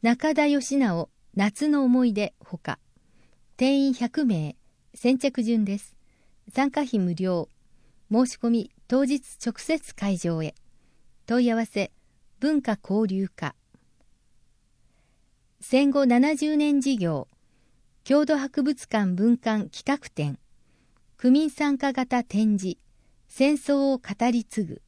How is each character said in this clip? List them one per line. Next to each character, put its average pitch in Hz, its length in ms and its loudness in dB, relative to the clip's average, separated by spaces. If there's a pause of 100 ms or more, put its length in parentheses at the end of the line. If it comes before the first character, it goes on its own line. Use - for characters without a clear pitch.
中 247 340 2
田 294 140 2
喜 277 300 0
直、 180 320 0 (240)
夏 208 340 0
の 294 160 2
思 254 220 4
い 220 80 0
出 208 260 -4
ほ - 160 -14
か。 - 220 -8 (800)
定 269 180 2
員 277 160 2
百 247 320 -2
名、 160 320 -2 (380)
先 254 240 0
着 262 240 -2
順 220 240 0
で 196 100 -4
す。 - 180 -14 (560)
参 269 200 0
加 302 100 -2
費 247 180 -2
無 180 160 -2
料。 180 360 -4 (600)
申 240 160 2
し - 120 -10
込 233 100 -2
み、 233 220 0 (180)
当 262 160 2
日 269 180 -2 (220)
直 233 140 -6
接 - 360 -6
会 202 220 -2
場 165 260 -4
へ。 156 120 -8 (720)
問 247 180 2
い 233 80 2
合 226 40 0
わ 226 100 -2
せ、 - 260 -6 (480)
文 294 220 0
化 214 200 -2
交 214 240 -2
流 190 220 -4
課。 - 260 -10 (2000)
戦 277 300 2
後 277 160 2
七 254 280 4
十 302 220 -2
年 294 240 2
事 269 160 0
業、 165 320 -4 (760)
郷 294 200 4
土 294 140 0
博 277 240 -4
物 269 260 -2
館 202 240 0
分 220 240 2
館 214 320 -2
企 - 160 -18
画 285 240 -4
展、 147 300 -6 (800)
区 254 120 2
民 294 200 4
参 285 260 -2
加 277 160 -2
型 247 320 -2
展 208 340 0
示、 185 200 -6 (500)
戦 285 280 2
争 277 360 0
を 254 60 -2
語 233 320 -2
り 233 160 0
継 214 180 -6
ぐ。 - 240 -12